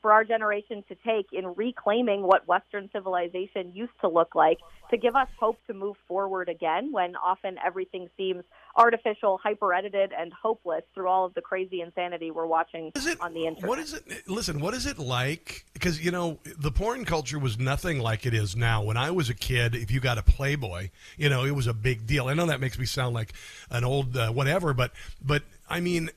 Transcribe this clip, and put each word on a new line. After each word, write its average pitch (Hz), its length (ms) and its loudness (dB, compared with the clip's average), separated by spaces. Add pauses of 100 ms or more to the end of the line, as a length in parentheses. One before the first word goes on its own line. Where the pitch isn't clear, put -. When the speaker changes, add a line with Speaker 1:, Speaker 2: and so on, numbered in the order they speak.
Speaker 1:
for 214 100 4
our 220 120 8
generation 214 640 -2
to 185 160 -12
take 220 300 -2
in 180 220 -6
reclaiming 214 680 0
what 190 260 6
Western 190 460 0
civilization 180 800 -4
used 226 280 -10
to 208 60 2
look 170 280 4
like, 160 240 6 (320)
to 240 60 2
give 226 180 2
us 269 120 4 (120)
hope 226 260 0
to 220 80 -10
move 196 220 -6 (120)
forward 190 400 -2
again 170 440 -2
when 180 240 -2
often 185 500 -2
everything 180 500 -6
seems 185 280 -4 (320)
artificial, 220 680 4
hyper-edited, 196 760 0
and 170 160 -6
hopeless 180 520 -4 (100)
through 185 140 -4
all 185 180 4
of 185 80 -6
the 175 80 -4
crazy 185 400 -4
insanity 175 480 -6
we're 160 160 -4
watching 165 480 -2
Speaker 2:
Is 269 140 -4
it, 339 120 -4
Speaker 1:
on 170 140 -6
the 165 140 -2
internet. 165 200 -6
Speaker 2:
what 233 120 -2
is 302 160 -10
it, - 320 -12
listen, 185 320 -4
what 190 160 -2
is 247 100 -4
it 285 140 -4
like? 127 680 -4 (140)
'Cause, 165 200 0
you 170 120 0
know, 175 320 -2
the 151 280 -4
porn 226 320 0
culture 151 360 -2
was 123 180 0
nothing 139 400 0
like 113 300 -2
it 117 80 0
is 107 200 0
now. 113 280 2
When 107 140 0
I 135 120 0
was 165 220 0
a - 20 -2
kid, 120 400 2
if 117 160 -4
you 131 100 2
got 120 200 0
a - 40 -6
Playboy, 107 680 2 (260)
you 147 120 2
know, 131 160 2
it 143 100 0
was 131 100 0
a 120 80 2
big 113 320 -2
deal. 135 220 0
I 143 80 0
know 175 100 2
that 147 140 0
makes 131 180 -4
me 131 80 -4
sound 123 300 -2
like 113 180 -6 (380)
an 120 120 0
old, 131 320 0
uh, 117 140 2
whatever, 143 460 2
but, 123 160 0 (280)
but, 147 220 0 (260)
I 170 120 -4
mean 170 380 0